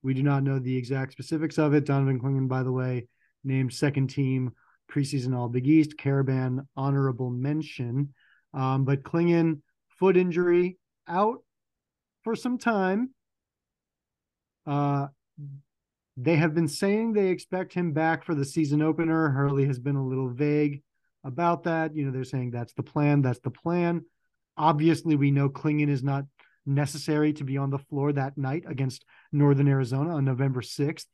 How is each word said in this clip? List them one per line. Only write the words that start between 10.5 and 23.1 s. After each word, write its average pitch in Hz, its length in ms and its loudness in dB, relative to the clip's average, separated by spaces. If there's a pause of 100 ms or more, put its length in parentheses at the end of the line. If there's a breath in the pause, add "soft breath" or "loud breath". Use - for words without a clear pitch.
out 208 340 0 (800)
for 226 140 -4
some 247 200 -4
time. 214 540 0 (1500)
Uh, 143 440 0 (1080)
they 147 200 2
have 156 180 2
been 165 140 2
saying 214 440 0
they 202 160 2
expect 185 440 -4
him 175 200 -2
back 156 320 0
for 170 100 -2
the 139 100 0
season 147 360 0
opener. 160 500 2
Hurley 139 360 2
has 127 140 -2
been 139 160 -2
a 135 100 -2
little 131 220 -2
vague 147 540 0 (420)
about 165 400 -2
that. 160 320 -2
You 147 80 -2
know, 135 80 -4
they're 131 100 -4
saying, 127 300 -4
"That's 120 220 -8
the - 100 -8
plan, 147 380 2